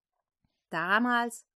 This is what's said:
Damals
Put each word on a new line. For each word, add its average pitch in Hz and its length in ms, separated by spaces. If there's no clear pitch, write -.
Damals 233 840